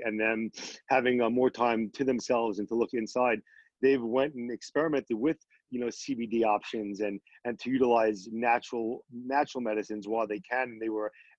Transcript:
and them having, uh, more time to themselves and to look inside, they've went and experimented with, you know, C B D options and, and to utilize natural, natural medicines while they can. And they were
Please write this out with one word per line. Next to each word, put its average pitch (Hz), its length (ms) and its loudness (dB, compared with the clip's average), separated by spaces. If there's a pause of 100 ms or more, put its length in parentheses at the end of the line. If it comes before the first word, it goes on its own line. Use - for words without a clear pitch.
and 107 160 -2
them 110 300 0 (380)
having, 123 340 4
uh, 113 80 4
more 127 220 4
time 113 400 0
to - 120 -2
themselves 117 540 0
and 101 100 -4
to 117 60 -6
look 117 220 0
inside, 120 440 0 (400)
they've 135 220 4
went 131 320 0
and 120 180 -6
experimented 143 640 -2
with, 147 220 0 (340)
you 123 80 -4
know, 120 120 -2
C - 240 -6
B 117 100 -4
D 113 180 2
options 104 580 -2
and, 101 200 -4 (240)
and 120 140 -6
to 123 100 -8
utilize 117 600 4
natural, 117 840 -2
natural 131 480 -2
medicines 107 460 -4
while 113 180 0
they 104 140 -4
can. 123 240 -2
And 113 180 -8
they 113 80 -4
were 107 220 -2 (280)